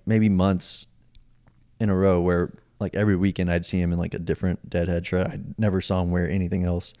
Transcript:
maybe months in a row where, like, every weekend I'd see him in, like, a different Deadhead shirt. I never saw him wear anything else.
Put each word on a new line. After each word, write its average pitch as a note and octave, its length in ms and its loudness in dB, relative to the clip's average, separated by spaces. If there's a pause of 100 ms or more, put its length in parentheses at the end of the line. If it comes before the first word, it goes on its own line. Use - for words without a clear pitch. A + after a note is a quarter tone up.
maybe A2 240 4
months F#2 560 0 (920)
in A2 100 0
a F#2+ 60 2
row F#2 260 4
where, F2 320 0 (260)
like, G2 140 -6
every G#2 220 2
weekend F2+ 360 0
I'd E2+ 140 0
see F#2 160 -2
him F2 100 2
in, E2+ 60 0
like, E2+ 160 -4
a - 60 -8
different E2+ 500 -4
Deadhead F2 380 -2
shirt. F#2 200 0
I - 120 -8 (180)
never F#2+ 240 0
saw F#2 220 -2
him F2 80 -2
wear F2 180 0
anything F2+ 340 -2
else. F2 360 -4